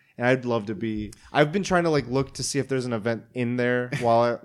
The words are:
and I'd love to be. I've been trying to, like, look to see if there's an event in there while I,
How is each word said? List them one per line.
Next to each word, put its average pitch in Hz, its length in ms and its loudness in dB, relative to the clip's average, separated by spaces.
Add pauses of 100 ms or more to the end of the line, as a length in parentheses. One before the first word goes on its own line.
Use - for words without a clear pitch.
(180)
and 120 100 0
I'd 127 180 2
love 117 200 0
to 107 100 -6
be. 107 380 -6 (180)
I've 151 200 4
been 196 120 -2
trying 175 200 2
to, 170 60 2
like, 143 180 0
look 135 280 -2
to 127 80 -8
see - 160 -2
if 127 80 -2
there's 131 180 -2
an 123 80 -4
event 110 300 -2 (100)
in 123 220 -2
there 123 340 0 (100)
while 117 220 4
I, 120 120 2 (100)